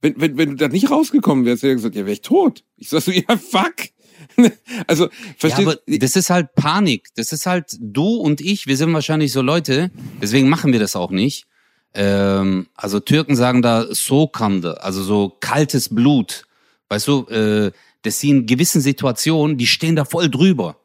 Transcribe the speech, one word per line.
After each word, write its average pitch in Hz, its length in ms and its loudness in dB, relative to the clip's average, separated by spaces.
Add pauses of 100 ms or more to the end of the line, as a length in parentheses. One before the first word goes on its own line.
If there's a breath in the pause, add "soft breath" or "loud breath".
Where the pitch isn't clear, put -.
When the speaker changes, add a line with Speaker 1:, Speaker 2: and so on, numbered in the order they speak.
Speaker 1:
wenn, 147 160 0
wenn, 147 200 -2
wenn 156 140 0
du 139 40 -8
da 143 140 0
nicht 190 200 2
rausgekommen 277 560 2
wärst?“ 120 200 0
Er 135 60 4
hat 127 60 2
gesagt, 107 180 -6
„Ja, 101 100 -6
wär 101 80 -4
ich - 80 -8
tot.“ - 420 2 (140)
Ich - 120 -20
sag 151 120 0
so, 185 100 -2
„Ja, 185 260 0
fuck.“ - 360 -2 (640 soft breath)
<laughs> 240 140 6 (360 loud breath)
Also, 175 180 2
Speaker 2:
Ja, - 40 -6 (280 loud breath)
Speaker 1:
verstehst 180 300 2
Speaker 2:
aber 156 100 -2 (100)
das 127 280 -2
ist 190 140 0
halt 175 260 0
Panik. 151 600 0
Das 113 160 -6
ist 156 140 -8
halt 180 340 -4
du 135 360 -2
und 151 260 0
ich, 196 260 -2
wir 135 100 0
sind 160 160 0
wahrscheinlich 156 380 0
so 131 100 -2
Leute, 151 500 0 (300)
deswegen 131 280 4
machen 143 240 2
wir 117 60 4
das 101 160 -2
auch 87 160 -6
nicht. 104 340 -2 (480)
Ähm, 98 840 0
also 101 240 -4
Türken 147 360 0
sagen 123 260 2
da 117 320 2
Sokande, 104 920 -2
also 95 200 -6
so 101 360 -2
kaltes 143 540 -2
Blut. 120 520 0 (440)
Weißt 104 180 -4
du, 143 200 0
äh, 107 440 0 (320 soft breath)
dass - 160 -6
sie 139 100 -2
in 139 160 4
gewissen 135 360 2
Situationen, 143 760 0
die 120 100 -2
stehen 165 280 0
da 147 100 0
voll 170 240 0
drüber. 143 560 2